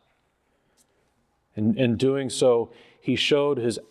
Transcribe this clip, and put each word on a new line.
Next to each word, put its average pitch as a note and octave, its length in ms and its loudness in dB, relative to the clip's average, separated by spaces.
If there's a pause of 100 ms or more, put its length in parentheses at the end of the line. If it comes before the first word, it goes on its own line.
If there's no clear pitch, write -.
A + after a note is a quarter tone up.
(1500)
In, G#2+ 240 0
in A#2+ 180 2
doing C3+ 340 -2
so, A#2 420 2 (280)
he B2+ 140 -2
showed C#3+ 440 0
his A2+ 200 -4 (120)